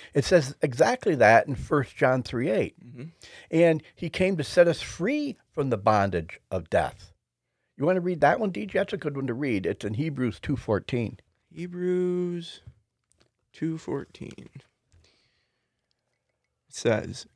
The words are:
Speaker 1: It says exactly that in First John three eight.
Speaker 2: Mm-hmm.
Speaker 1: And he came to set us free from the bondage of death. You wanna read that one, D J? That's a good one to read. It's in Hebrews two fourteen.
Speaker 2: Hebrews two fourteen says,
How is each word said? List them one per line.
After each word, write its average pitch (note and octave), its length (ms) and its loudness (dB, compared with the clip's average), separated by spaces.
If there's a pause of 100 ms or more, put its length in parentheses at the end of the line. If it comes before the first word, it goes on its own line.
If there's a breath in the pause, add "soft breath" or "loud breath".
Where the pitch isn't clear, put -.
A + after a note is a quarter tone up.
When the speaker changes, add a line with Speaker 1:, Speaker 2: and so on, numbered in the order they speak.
(140)
Speaker 1:
It C#3+ 120 2
says D3 360 2
exactly D#3 540 2
that A2+ 300 8
in C#3 100 -4
First - 400 -2
John C3 280 2
three C3 260 -4
eight. F#3 340 -2
Speaker 2:
Mm-hmm. A#2+ 200 -16 (480 loud breath)
Speaker 1:
And D#3+ 320 4 (100)
he - 160 -8
came F#3 280 0
to D3 80 -4
set F3 220 6
us D#3+ 140 0
free C#4 560 -4 (140)
from C#3 180 -2
the A2+ 80 0
bondage G2 600 0 (100)
of F2+ 200 -6
death. - 420 -2 (680)
You C#3 80 -2
wanna F#3 140 2
read F3 220 -2
that D3 180 4
one, G#3 120 -2
D G#3 140 -8
J? F#3+ 140 -2
That's G3 140 -2
a G3 40 -6
good D3 200 -6
one C#3 100 -4
to - 60 -4
read. A2+ 320 -2
It's F2+ 180 -4
in G#2 120 -6
Hebrews C3 440 -4
two C#3+ 160 -4
fourteen. A2+ 640 -4 (300)
Speaker 2:
Hebrews F3+ 1120 -4 (920)
two D#3+ 240 -6
fourteen - 720 -10 (2250)
says, - 560 -2 (100)